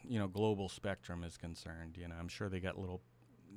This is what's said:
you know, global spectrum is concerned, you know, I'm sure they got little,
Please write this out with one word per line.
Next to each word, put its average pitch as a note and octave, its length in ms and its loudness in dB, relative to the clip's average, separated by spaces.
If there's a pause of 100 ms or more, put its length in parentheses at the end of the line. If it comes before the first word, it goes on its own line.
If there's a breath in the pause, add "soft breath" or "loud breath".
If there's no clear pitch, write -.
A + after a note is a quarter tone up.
you B2 140 2
know, G2 100 4
global G2 400 6
spectrum F2+ 560 -2
is E2 120 -6
concerned, E2 600 -6
you F2 120 -6
know, E2+ 80 -6
I'm E2+ 120 -2
sure G#2 200 -2
they F#2 120 0
got F2+ 180 0
little, F#2 240 -2 (540)